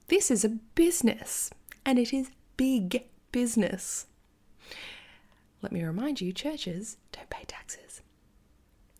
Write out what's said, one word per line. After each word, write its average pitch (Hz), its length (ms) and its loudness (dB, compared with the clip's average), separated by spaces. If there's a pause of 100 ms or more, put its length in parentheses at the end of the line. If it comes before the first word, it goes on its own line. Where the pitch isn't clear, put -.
this 381 200 4
is 226 140 4
a 214 60 4
business, - 1000 2 (360)
and 262 120 4
it 240 160 2
is 262 160 0 (280)
big 240 480 2 (260)
business. 226 720 0 (1600)
Let 202 100 -8
me 170 120 -4
remind 214 380 -4
you, 180 100 -4
churches 208 680 -8 (140)
don't - 180 -16
pay - 160 -12
taxes. - 560 -16 (1000)